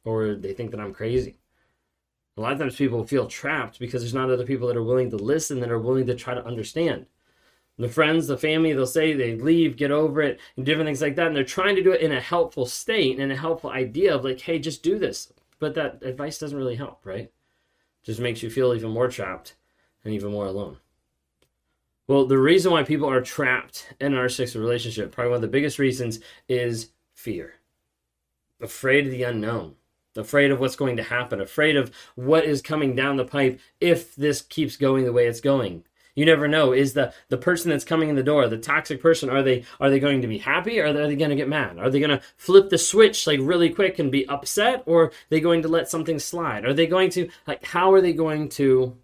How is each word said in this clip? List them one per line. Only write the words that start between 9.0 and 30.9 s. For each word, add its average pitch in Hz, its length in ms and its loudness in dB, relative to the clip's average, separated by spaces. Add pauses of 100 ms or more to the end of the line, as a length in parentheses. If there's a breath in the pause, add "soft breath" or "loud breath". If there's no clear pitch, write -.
they 120 220 -2
leave, 147 420 2
get 143 140 0
over 151 320 2
it, 139 160 -2 (160 loud breath)
and 131 100 -8
different 151 220 0
things 147 160 -4
like 147 140 -2
that. 170 100 0
And 156 80 -2
they're 139 80 0
trying 190 320 0
to 185 80 2
do 185 80 0
it - 100 2
in 160 100 0
a 127 80 -2
helpful 156 460 -2
state 180 460 -2
and 135 100 -6
in 139 80 -2
a 131 80 -4
helpful 160 320 -6
idea 131 460 0
of 123 80 -4
like, 131 180 -6
"Hey, 165 160 -4
just 151 240 -8
do 196 160 -2
this." - 340 -6 (280)
But 151 160 -6
that 147 260 -6
advice 143 380 -10
doesn't 143 180 -8
really 127 200 -4
help, - 280 -14
right? 104 260 -12 (680)
Just 110 180 -10
makes 120 220 -4
you 113 80 -8
feel 123 240 0
even 110 160 -6
more 120 180 0
trapped 95 460 -10 (500)
and 107 120 -6
even 101 160 -6
more 101 160 -6
alone. 95 300 -8 (1300)
Well, 139 180 4
the 135 140 4
reason 175 320 4
why 156 120 2
people 143 260 -2
are 131 100 2
trapped - 800 -4
in 139 140 0
a 131 40 0
narcissistic 127 440 -4
relationship, 113 500 -4
probably 120 200 -4
one 123 40 0
of 117 60 -2
the 110 80 -4
biggest 139 280 -2
reasons, 123 440 -2 (260 loud breath)
is 120 440 -4 (220)
fear. 87 420 -10 (1040)
Afraid 135 460 0
of 131 40 -6
the 123 120 -4
unknown. 110 520 -4 (400)
Afraid 143 340 2
of 135 100 2
what's 127 180 -2
going 131 180 -2